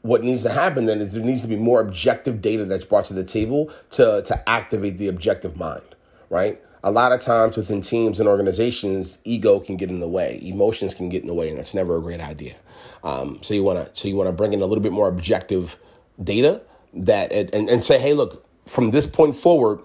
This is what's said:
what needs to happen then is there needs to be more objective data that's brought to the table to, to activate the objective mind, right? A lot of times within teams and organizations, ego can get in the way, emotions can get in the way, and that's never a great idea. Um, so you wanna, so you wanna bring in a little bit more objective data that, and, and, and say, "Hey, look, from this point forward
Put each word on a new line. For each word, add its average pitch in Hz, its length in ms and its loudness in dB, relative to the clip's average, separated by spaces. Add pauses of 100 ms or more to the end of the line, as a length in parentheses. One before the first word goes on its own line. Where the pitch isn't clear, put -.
what 113 220 2
needs 123 180 0
to 113 80 0
happen 135 360 0
then 107 140 0
is 98 120 -6
there 113 100 -6
needs 123 200 -2
to 117 60 -8
be 110 60 -2
more 117 260 4
objective 104 600 -2
data 107 220 -2
that's 92 200 -4
brought 101 200 2
to 101 100 -10
the 92 80 -4
table 120 480 -2 (200)
to, 107 320 4
to - 260 -4
activate 104 500 -2
the 101 80 -4
objective 92 500 -2
mind, 82 280 -8 (460)
right? 98 300 -2 (220)
A 98 80 0
lot 120 220 4
of 123 80 2
times 113 360 2
within 101 260 -4
teams 113 360 0
and 107 100 4
organizations, 98 920 0
ego 104 380 2
can 95 160 -8
get 90 140 -6
in 90 100 -6
the 85 80 -6
way, - 340 -4
emotions 101 520 0
can 90 160 -8
get 92 100 -4
in - 80 -12
the 85 60 -6
way, 80 160 -2
and 73 80 -8
that's - 160 -12
never 87 240 0
a - 20 0
great 85 220 -8
idea. 76 320 -14 (500)
Um, 67 380 -6
so - 100 -6
you 101 100 0
wanna, 85 300 0
so - 160 -8
you 98 80 -2
wanna 95 160 0
bring 104 220 0
in 98 80 0
a 92 40 0
little 104 160 0
bit 101 100 0
more 101 160 2
objective 90 720 -2 (440)
data 123 400 2 (320)
that, 95 380 0
and, 101 220 -2
and, 107 140 0
and 117 160 2
say, 139 140 6
"Hey, 143 160 2
look, - 320 -2 (200)
from 113 260 0
this 147 140 2
point 147 300 4
forward 123 480 4